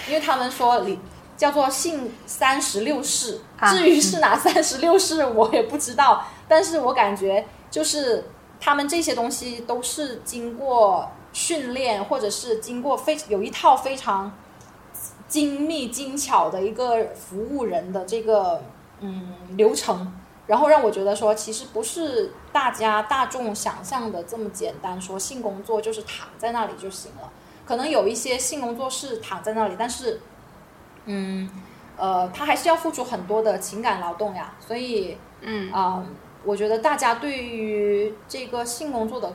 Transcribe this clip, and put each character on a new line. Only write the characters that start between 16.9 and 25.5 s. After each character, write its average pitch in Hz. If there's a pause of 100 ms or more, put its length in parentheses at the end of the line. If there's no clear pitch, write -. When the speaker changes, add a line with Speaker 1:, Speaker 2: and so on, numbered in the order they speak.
Speaker 1:
服 -
务 262
人 185
的 185
这 220
个， 202 (380)
嗯， 185 (240)
流 214
程， 185 (360)
然 214
后 302
让 294
我 220
觉 196
得 202
说 214
其 214
实 -
不 220
是 262 (200)
大 269
家 220
大 262
众 247
想 -
象 233
的 175
这 220
么 214
简 170
单， 185
说 190
性 254
工 196